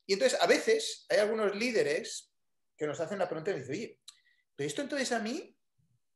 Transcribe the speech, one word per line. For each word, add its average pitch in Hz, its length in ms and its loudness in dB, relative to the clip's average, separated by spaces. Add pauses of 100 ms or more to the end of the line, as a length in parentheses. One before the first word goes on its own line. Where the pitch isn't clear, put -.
y 190 80 2
entonces, 214 260 2
a 175 60 6
veces, - 640 2
hay 170 80 6
algunos 214 360 2
líderes 202 760 -2 (440)
que 151 100 -4
nos 139 120 -4
hacen 175 200 -4
la 185 100 0
pregunta 160 240 -6
y 156 80 -4
dicen, - 140 -8
"Oye, - 260 -10 (560)
pero 139 100 -4
esto 285 160 -4
entonces 269 300 -2
a 226 80 0
mí, 254 360 -6 (600)